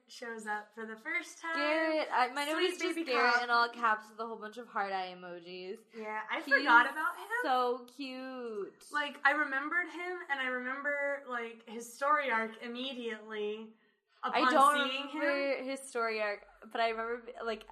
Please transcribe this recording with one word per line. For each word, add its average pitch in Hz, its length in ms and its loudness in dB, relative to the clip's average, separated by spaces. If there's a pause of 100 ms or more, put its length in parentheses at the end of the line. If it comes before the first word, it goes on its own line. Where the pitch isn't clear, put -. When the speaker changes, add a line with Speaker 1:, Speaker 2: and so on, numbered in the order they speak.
Speaker 1:
shows 226 380 -10
up 214 280 -4
for 226 100 -8
the 220 120 -10
first 330 440 -6
time. 330 160 -4
Speaker 2:
Garrett, 311 560 2
I, 247 220 4
my 285 100 -2
note 311 120 0
Speaker 1:
Sweet 349 160 2
Speaker 2:
is - 60 -8
just 330 180 -2
Speaker 1:
baby 330 140 -4
Speaker 2:
Garrett 240 240 6
Speaker 1:
cop. 240 100 2
Speaker 2:
and 240 60 -2
all 233 200 6
caps 226 400 0
with 214 100 -14
a 226 60 -6
whole 226 100 -8
bunch 208 220 -12
of 240 100 -12
heart 196 240 -2
eye 185 240 -2
emojis. 180 600 -10 (200)
Speaker 1:
Yeah, 214 200 -6 (120)
I 285 140 -2
Speaker 2:
He's 269 80 2
Speaker 1:
forgot 269 320 8
about 320 320 -2
him. 370 160 -8 (100)
Speaker 2:
so 247 440 2 (100)
cute. 254 800 -8 (180)
Speaker 1:
Like, 294 320 -2
I 277 80 6
remembered 294 640 0
him, 359 240 -6 (120)
and 277 80 0
I 262 100 -2
remember, 277 840 -2
like, 233 360 -6
his 233 240 -10
story 285 400 2
arc 220 200 0 (120)
immediately 220 1040 -6 (540)
Speaker 2:
I 240 180 2
Speaker 1:
upon 254 120 6
Speaker 2:
don't 285 380 8
Speaker 1:
seeing 277 180 -4
him. 294 120 -6
Speaker 2:
remember 277 500 2
his 269 180 -4
story 226 320 0
arc, 202 200 -2 (300)
but 233 120 -2
I 226 80 4
remember, 233 320 -4 (200)
like, 220 300 -4